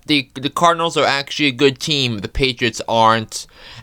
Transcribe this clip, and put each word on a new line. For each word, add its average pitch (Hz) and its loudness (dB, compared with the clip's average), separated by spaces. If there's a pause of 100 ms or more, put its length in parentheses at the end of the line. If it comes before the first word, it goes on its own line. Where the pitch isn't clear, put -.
the, 139 0
the 135 -8
Cardinals 170 0
are 139 4
actually 139 -2
a 139 2
good 131 2
team. 131 -2
The 98 -8
Patriots 123 -2
aren't, 113 2 (360)